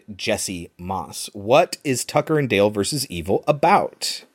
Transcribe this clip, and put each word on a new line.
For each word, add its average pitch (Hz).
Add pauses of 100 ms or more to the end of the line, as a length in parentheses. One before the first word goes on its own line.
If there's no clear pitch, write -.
(140)
Jesse 92
Moss. 90
What 120
is 131
Tucker 151
and 139
Dale 104
versus 107
Evil 87
about? - (100)